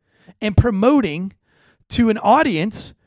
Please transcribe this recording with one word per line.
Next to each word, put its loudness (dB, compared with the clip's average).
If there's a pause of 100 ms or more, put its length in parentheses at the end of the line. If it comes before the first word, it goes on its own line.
(400)
in -4
promoting 0 (560)
to 0
an 0
audience 0 (140)